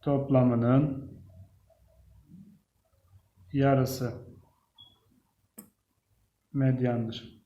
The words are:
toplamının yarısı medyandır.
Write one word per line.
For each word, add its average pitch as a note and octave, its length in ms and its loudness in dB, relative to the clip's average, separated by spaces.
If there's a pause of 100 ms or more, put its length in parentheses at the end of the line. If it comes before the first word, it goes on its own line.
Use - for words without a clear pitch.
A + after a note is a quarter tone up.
toplamının B2+ 1080 2 (2500)
yarısı C3 600 0 (2500)
medyandır. B2 920 -2